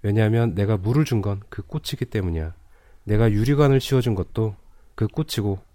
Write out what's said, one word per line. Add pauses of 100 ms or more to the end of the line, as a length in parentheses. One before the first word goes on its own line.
왜냐하면
내가
물을
준
건 (100)
그
꽃이기
때문이야. (520)
내가
유리관을
씌워준
것도 (400)
그
꽃이고 (160)